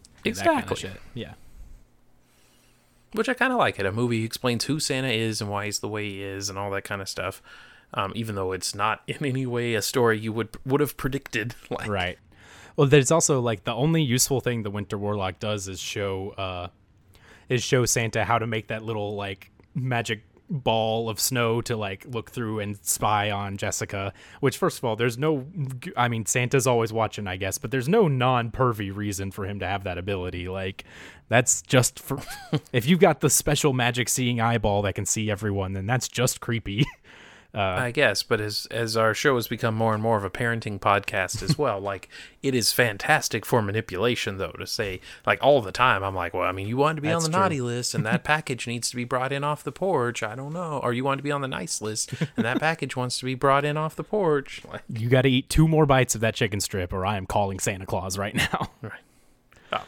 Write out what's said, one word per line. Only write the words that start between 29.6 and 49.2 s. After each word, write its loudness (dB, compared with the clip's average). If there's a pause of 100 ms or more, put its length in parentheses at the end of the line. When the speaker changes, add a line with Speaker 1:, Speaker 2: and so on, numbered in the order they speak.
Speaker 1:
to -2
have -2
that -4
ability. -4
Like, -6 (440)
that's 4
just 4
for, -6 (260)
<laughs> -2
if 2
you've 6
got 6
the 4
special 2
magic 0
seeing 0
eyeball 4
that 0
can -4
see -2
everyone, -2
then -4
that's 0
just 0
creepy. -2
<laughs> -20 (580)
Uh, 2
Speaker 2:
I -2
guess, 4
but 2
as, -4
as -2
our 6
show 2
has 0
become -2
more 2
and 0
more 2
of -2
a -4
parenting -4
podcast 0
as 2
well, 0
<laughs> -8
like, -6 (340)
it 0
is 2
fantastic 2
for 4
manipulation, -2
though, -4
to -10
say, -6 (240)
like, 4
all 8
the -6
time, 4
I'm -2
like, -2
"Well, 0
I 0
mean, -6
you -2
wanted 2
to -8
be -2
on 2
Speaker 1:
That's 0
Speaker 2:
the 0
Speaker 1:
true. 2
Speaker 2:
naughty 0
list, -4
and 0
Speaker 1:
<laughs> -
Speaker 2:
that 0
package 0
needs -4
to -6
be -2
brought -2